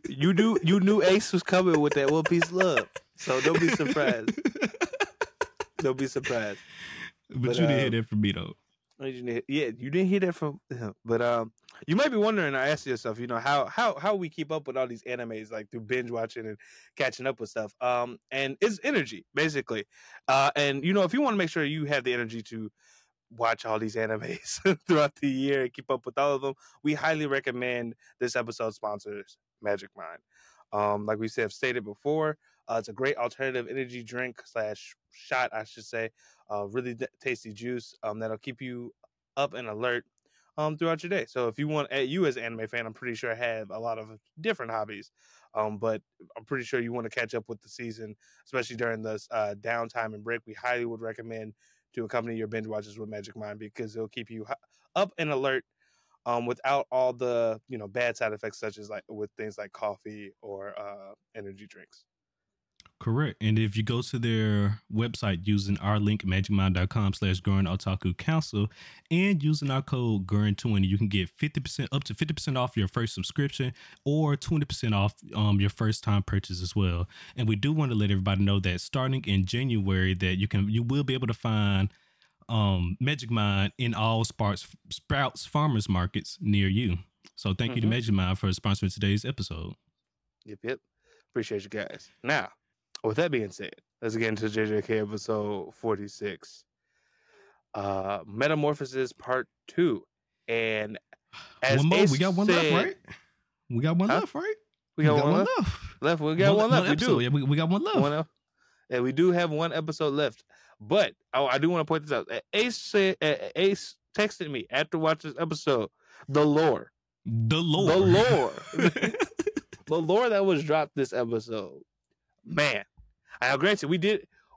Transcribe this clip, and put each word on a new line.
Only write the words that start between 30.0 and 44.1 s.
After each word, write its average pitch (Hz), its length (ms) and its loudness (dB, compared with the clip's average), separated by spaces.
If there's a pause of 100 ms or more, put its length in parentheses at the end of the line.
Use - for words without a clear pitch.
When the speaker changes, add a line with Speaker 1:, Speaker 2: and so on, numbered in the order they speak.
Speaker 1:
Um, 104 340 0
like 107 140 -2
we 113 80 -4
said, 110 240 -4
stated 123 320 -4
before, 151 540 -4 (300)
uh, 113 120 -2
it's 107 100 -8
a 110 40 -14
great 131 240 -2
alternative 123 520 -4
energy 123 340 -6
drink 123 420 -8
slash 107 500 -8 (160)
shot, 127 420 -4
I 110 100 -6
should 110 220 -18
say. 113 240 -6 (420)
Uh, 104 140 -4
really 123 280 -6
d-, 120 120 -8 (140)
tasty 117 320 -6
juice, 117 520 -10
um, 107 160 -6
that'll 110 180 -6
keep 120 240 -14
you 120 320 -12 (440)
up 139 180 -2
and 123 120 -8
alert, 120 380 -2 (520)
um, 151 200 -2
throughout 165 240 0
your 175 80 -10
day. 175 180 -2
So 123 200 -2
if 113 120 -4
you 147 80 0
want, 151 240 -2
eh, 139 100 0
you 156 260 2
as 127 100 0
an 113 60 -6
anime 113 240 -6
fan, 117 180 -4
I'm 110 80 -8
pretty 120 220 -6
sure 113 200 -4
have 113 360 -4
a 107 80 -10
lot 113 180 -4
of 110 100 -12 (340)